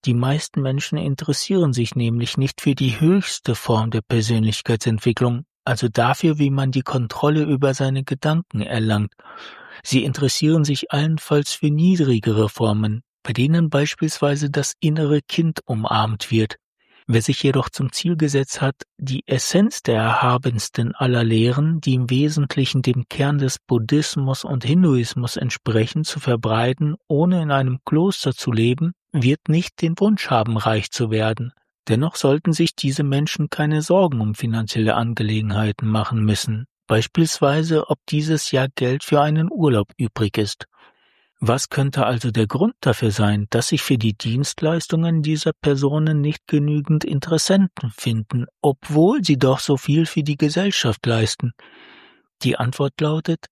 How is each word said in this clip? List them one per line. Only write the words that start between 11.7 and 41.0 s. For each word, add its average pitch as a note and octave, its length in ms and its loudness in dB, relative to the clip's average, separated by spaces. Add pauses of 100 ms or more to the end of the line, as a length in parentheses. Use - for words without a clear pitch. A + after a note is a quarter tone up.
Formen, G#2+ 540 -2 (180)
bei A#2+ 120 -6
denen D#3 360 2
beispielsweise D3 800 -2
das C#3+ 300 -2
innere D3+ 420 2
Kind - 440 -2
umarmt A2 680 -2
wird. A2 240 0 (500)
Wer A2+ 160 2
sich - 220 -2
jedoch C3+ 260 2
zum - 240 -4
Ziel F3 240 -2
gesetzt C#3 440 -2
hat, C3+ 140 -2 (220)
die C3 300 -6
Essenz F3 540 0
der A#2 140 0
erhabensten A#2+ 1000 0
aller B2 280 0
Lehren, B2 560 2
die C3+ 140 0
im B2+ 160 0
Wesentlichen C#3 720 0
dem B2 280 0
Kern C#3+ 280 0
des C3 220 -2
Buddhismus C3 840 0
und B2+ 220 -4
Hinduismus B2+ 720 2
entsprechen, A#2 680 -2
zu - 160 -6
verbreiten, A#2+ 760 0 (120)
ohne E3+ 340 2
in D3+ 100 -2
einem C3 340 0
Kloster D#3+ 480 0
zu - 180 -4
leben, B2 400 0 (220)
wird C3+ 340 0
nicht D#3+ 340 -2
den E3 180 0
Wunsch G3+ 300 2
haben, A2+ 280 2
reich G#2+ 340 0
zu A#2 180 -2
werden. A2 440 -2 (340)
Dennoch B2+ 300 0
sollten D3+ 340 2
sich E3 240 0
diese C#3+ 280 -2
Menschen D3 460 -2
keine D3+ 320 0
Sorgen E3+ 380 2
um G#2+ 160 0
finanzielle A2 600 -2
Angelegenheiten G#2+ 920 -2
machen G#2+ 380 0
müssen, G#2+ 400 -2 (220)
beispielsweise D#3 1000 2
ob D3 100 -2 (100)
dieses D3+ 420 -2
Jahr C3 240 2
Geld C3 300 -2
für D3 160 4
einen D#3 280 2
Urlaub C#3+ 480 2
übrig A2 400 -2
ist. - 280 -4 (720)